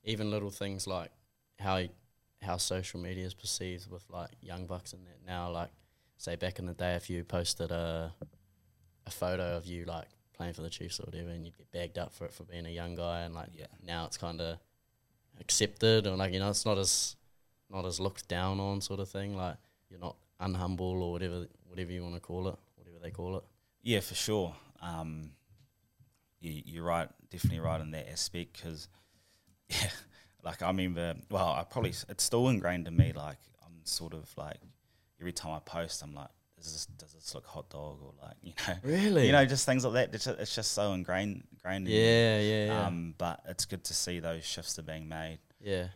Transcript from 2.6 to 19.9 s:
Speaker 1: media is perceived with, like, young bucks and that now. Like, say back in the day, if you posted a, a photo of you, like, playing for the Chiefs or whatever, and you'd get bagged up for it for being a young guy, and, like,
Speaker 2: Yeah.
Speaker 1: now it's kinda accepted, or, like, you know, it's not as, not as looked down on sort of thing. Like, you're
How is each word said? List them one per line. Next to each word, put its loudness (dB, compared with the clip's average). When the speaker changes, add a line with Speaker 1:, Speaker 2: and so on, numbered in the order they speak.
Speaker 1:
media -6
is -8
perceived -6
with, -16
like, -8
young -8
bucks -8
and -18
that -20
now. -4
Like, -4
say -6
back -4
in -6
the -6
day, 0
if -4
you -4
posted -2
a, -2
a -12
photo 0
of -6
you, -6
like, -6
playing -6
for -10
the -6
Chiefs -8
or -8
whatever, -8
and -8
you'd -14
get -20
bagged -4
up -4
for -10
it -8
for -16
being -8
a -6
young -4
guy, -2
and, -8
like, -10
Speaker 2:
Yeah. -14
Speaker 1:
now -4
it's -8
kinda -4
accepted, 6
or, 2
like, 2
you 0
know, 2
it's 2
not 6
as, 4
not -4
as -2
looked -2
down 2
on 0
sort -4
of -4
thing. -4
Like, -4
you're -18